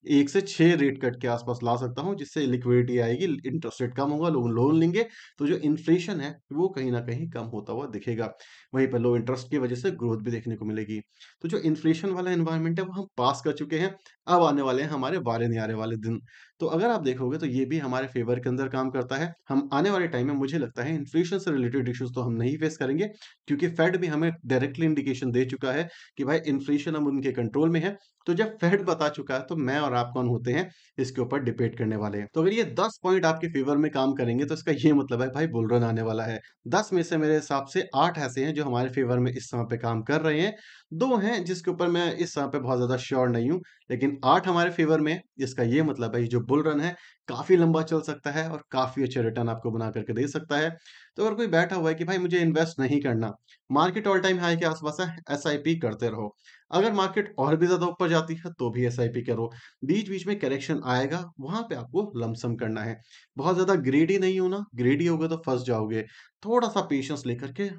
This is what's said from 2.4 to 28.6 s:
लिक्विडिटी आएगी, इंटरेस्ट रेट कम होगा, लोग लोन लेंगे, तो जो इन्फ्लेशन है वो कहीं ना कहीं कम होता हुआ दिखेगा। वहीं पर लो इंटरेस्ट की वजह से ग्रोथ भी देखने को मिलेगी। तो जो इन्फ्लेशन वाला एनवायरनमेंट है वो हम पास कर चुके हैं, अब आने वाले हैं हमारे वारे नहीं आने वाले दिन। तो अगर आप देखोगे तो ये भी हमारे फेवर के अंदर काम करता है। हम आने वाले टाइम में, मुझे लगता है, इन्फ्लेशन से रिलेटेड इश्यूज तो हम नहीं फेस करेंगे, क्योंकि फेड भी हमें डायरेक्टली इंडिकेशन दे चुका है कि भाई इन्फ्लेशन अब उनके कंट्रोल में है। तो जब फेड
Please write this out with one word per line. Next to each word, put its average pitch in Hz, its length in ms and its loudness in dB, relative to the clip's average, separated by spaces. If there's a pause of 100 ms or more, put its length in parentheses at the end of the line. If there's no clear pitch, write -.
लिक्विडिटी 123 520 2
आएगी, 120 260 0
इंटरेस्ट 160 580 -4
रेट 123 140 -4
कम 143 140 0
होगा, 151 180 0
लोग 127 220 0
लोन 131 280 4
लेंगे, 175 280 4 (320)
तो 147 80 0
जो 160 100 2
इन्फ्लेशन 160 640 2
है 143 160 -6 (160)
वो 170 160 0
कहीं 131 240 -2
ना 120 80 0
कहीं 120 280 -6
कम 120 160 -8
होता 113 280 -8
हुआ 127 140 -6
दिखेगा। 110 460 -4 (420)
वहीं 131 140 4
पर 120 100 0
लो 120 180 4
इंटरेस्ट 123 340 -2
की 147 80 0
वजह 123 160 0
से 123 160 -2
ग्रोथ 117 280 -2
भी 107 120 -4
देखने 117 260 -4
को 107 80 -10
मिलेगी। 107 360 -4 (420)
तो 165 60 -4
जो 165 100 -2
इन्फ्लेशन 160 520 2
वाला 180 200 -2
एनवायरनमेंट 165 500 0
है 190 40 -2
वो 185 80 -8
हम 190 140 -6 (100)
पास 127 280 2
कर 151 80 2
चुके 147 260 -4
हैं, 190 180 -2 (320)
अब 175 140 6
आने 143 200 4
वाले 131 200 0
हैं 151 80 -4
हमारे 139 280 -2
वारे 117 300 0
नहीं 113 100 0
आने 110 160 -4
वाले 113 220 -4
दिन। 113 240 -6 (400)
तो 165 60 -2
अगर 175 240 2
आप 214 120 0
देखोगे 131 360 -2
तो 160 80 -4
ये 131 180 0
भी 139 140 -2
हमारे 131 280 -2
फेवर 123 340 -2
के 127 80 -4
अंदर 131 200 -2
काम 131 220 -2
करता 127 260 -2
है। 165 160 -4 (160)
हम 139 240 0
आने 156 180 2
वाले 180 180 0
टाइम 131 180 -2
में, 143 80 -2
मुझे 139 240 -2
लगता 123 240 -4
है, 151 120 -2
इन्फ्लेशन 165 440 0
से 175 120 -4
रिलेटेड 127 380 0
इश्यूज 123 260 -4
तो 127 60 -2
हम 120 120 -2
नहीं 120 260 0
फेस 156 180 -2
करेंगे, 151 320 0 (380)
क्योंकि 143 220 0
फेड 165 280 2
भी 180 100 0
हमें 160 240 2 (160)
डायरेक्टली 131 400 2
इंडिकेशन 135 440 0
दे 123 140 2
चुका 127 280 -4
है 160 160 -2 (280)
कि 139 80 -4
भाई 147 220 2
इन्फ्लेशन 147 480 0
अब 151 120 0
उनके 135 260 0
कंट्रोल 123 380 2
में 165 100 2
है। 196 160 -2 (300)
तो 175 80 2
जब 214 220 0
फेड 190 280 2